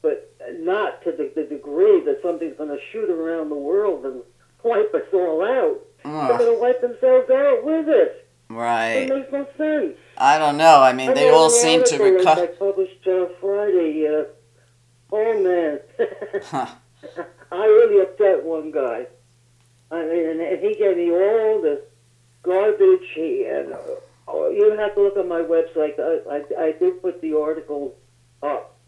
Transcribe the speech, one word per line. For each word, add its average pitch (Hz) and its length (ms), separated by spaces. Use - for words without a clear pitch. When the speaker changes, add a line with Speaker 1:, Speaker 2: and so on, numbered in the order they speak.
Speaker 1:
but - 320
not 185 440
to 170 80
the, 139 240
the 156 80
degree 151 600
that 139 160
something's 165 360
gonna 147 200
shoot 214 180
around 165 400
the 147 60
world 156 500
and 127 160
wipe 214 300
us - 200
all 175 300
out. 208 360
Speaker 2:
Ugh. 151 240
Speaker 1:
They're 233 80
gonna 233 120
wipe 247 220
themselves 254 480
out 262 340
with 311 260
it. 196 380
Speaker 2:
Right. 117 580
Speaker 1:
It - 20
makes 269 220
no 277 160
sense. 311 380
Speaker 2:
I 139 220
don't 147 180
know. 156 240
I 131 120
mean, 131 180
Speaker 1:
I - 20
Speaker 2:
they 143 120
Speaker 1:
read 156 80
Speaker 2:
all 160 120
Speaker 1:
an 156 60
Speaker 2:
seem 160 340
to - 180
Speaker 1:
article 185 220
Speaker 2:
reco- 175 180
Speaker 1:
I 170 40
published, 190 600
uh, 185 200
Friday. 185 680
Uh, 151 160
oh, 214 320
man. 175 360
<laughs> 226 120
Speaker 2:
Huh. 131 240
Speaker 1:
I 185 140
really 214 360
upset 190 420
one 156 280
guy. 127 340
I 165 140
mean, 165 260
and, 160 100
and 170 200
he 208 140
gave 196 220
me 170 140
all 214 500
the 147 200
garbage. 190 720
He, 151 300
and, 139 280
uh, 139 40
oh, - 220
you 208 280
have 208 180
to 202 60
look 202 160
on 185 100
my 170 140
website. 160 580
I, 160 200
I, 147 320
I 156 60
did 180 280
put 175 200
the 156 160
article 151 580
up 139 320